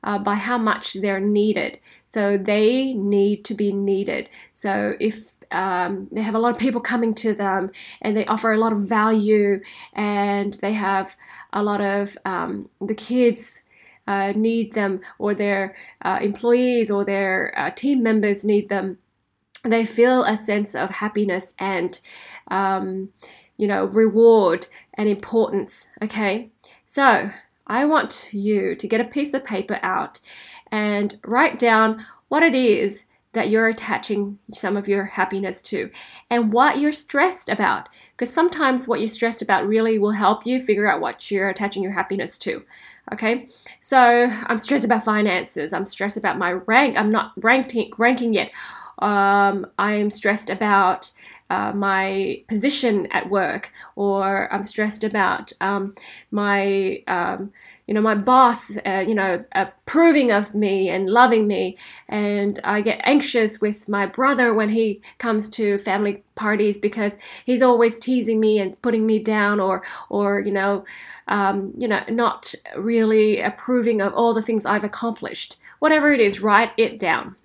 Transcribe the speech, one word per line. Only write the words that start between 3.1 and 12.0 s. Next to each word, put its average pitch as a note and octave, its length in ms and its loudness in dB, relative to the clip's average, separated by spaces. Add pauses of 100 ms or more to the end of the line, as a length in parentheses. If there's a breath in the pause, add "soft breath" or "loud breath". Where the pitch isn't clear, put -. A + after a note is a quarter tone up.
to A3+ 80 -6
be G3+ 180 -2
needed. G3 560 -2 (240 loud breath)
So G3+ 480 -2
if, G#3+ 240 -4 (260)
um, F#3+ 640 -4
they A3 100 -4
have G#3+ 140 -2
a - 20 2
lot A#3 140 2
of A#3 60 -6
people A#3 220 0
coming A#3 340 -2
to G#3+ 200 -2
them G3 380 -2 (300 loud breath)
and G#3 140 -2
they G#3+ 100 0
offer A3 260 0
a G#3+ 60 2
lot A3 140 2
of G#3 60 0
value G#3 800 2 (340 loud breath)
and G3+ 600 -2
they G3+ 200 -4
have G3 420 -2 (360 loud breath)
a G#3 100 -2
lot G#3 180 0
of, G3+ 440 -2